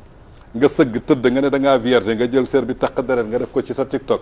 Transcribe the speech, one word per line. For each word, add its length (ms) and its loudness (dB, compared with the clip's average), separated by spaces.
nga 140 2
sëgg 360 0
tëdd, 280 0
nga 80 0
ne 100 0
da 80 0
ngaa 200 4
vierge, 360 0
nga 160 0
jël 160 2
sër 180 0
bi 120 -6
takk 260 -4
deret, 240 -2
nga 140 -4
def 100 -6
ko 100 0
ci 140 -8
sa 100 -4
TikTok, 380 -4